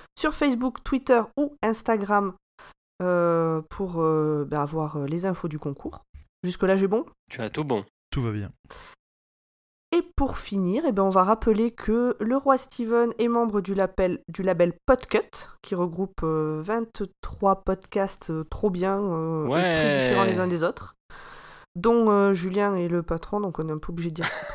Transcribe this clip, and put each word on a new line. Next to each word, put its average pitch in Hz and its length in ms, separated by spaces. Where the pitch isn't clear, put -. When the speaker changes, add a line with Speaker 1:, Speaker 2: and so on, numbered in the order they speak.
Speaker 1:
sur 302 160
Facebook, 254 480
Twitter 262 380
ou 285 260
Instagram, 202 720
euh, 170 580
pour, 175 320
euh, 156 460
ben, 147 120
avoir, 151 360
euh, 143 100
les 170 200
infos 175 220
du 151 100
concours. - 440
Jusque-là 185 340
j'ai 190 120
bon ? 220 180
Speaker 2:
Tu - 100
as 110 100
tout 151 140
bon. 113 200
Speaker 3:
Tout 135 120
va 117 100
bien. 104 180
Speaker 1:
Et 349 60
pour 269 220
finir, 196 500
eh - 40
ben, 196 120
on 190 60
va 185 120
rappeler 220 480
que 240 480
le 226 180
roi 269 220
Steven 233 640
est 233 80
membre 233 320
du 190 140
label, 185 520
du 170 160
label 180 300
Podcut, - 600
qui - 140
regroupe, 180 480
euh, 156 400
vingt-trois 202 960
podcasts, 190 680
euh, 160 200
trop 208 200
bien, 185 280
euh, 160 480
et 120 40
très 165 120
Speaker 2:
Ouais. 139 240
Speaker 1:
différents 123 160
les 185 160
uns 180 80
des 170 160
autres. - 300
Dont, 226 340
euh, 202 240
Julien 190 420
est 175 120
le 175 140
patron, 165 380
donc 190 180
on 160 100
est 156 40
un 156 60
peu 151 140
obligé 170 180
de 156 60
dire 165 120
que - 60